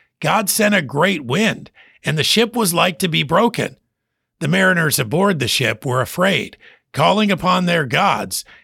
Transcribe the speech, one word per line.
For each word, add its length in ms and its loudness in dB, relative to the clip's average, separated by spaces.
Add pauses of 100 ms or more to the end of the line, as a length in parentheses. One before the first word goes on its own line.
(220)
God 280 0
sent 260 2
a 60 2
great 440 -2
wind, 460 -2 (340)
and 120 0
the 60 0
ship 320 0
was 180 0
like 260 0
to 100 -2
be 140 0
broken. 520 0 (640)
The 80 -2
mariners 500 2
aboard 420 0
the 100 -2
ship 360 -2
were 140 -2
afraid, 560 -2 (380)
calling 380 2
upon 340 0
their 200 0
gods 580 -2 (200)